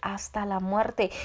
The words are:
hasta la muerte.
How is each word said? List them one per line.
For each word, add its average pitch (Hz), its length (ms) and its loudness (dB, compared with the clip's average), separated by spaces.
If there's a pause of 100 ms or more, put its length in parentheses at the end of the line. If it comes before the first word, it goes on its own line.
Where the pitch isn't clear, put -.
hasta 202 420 -4
la 196 160 0
muerte. 196 500 2 (140)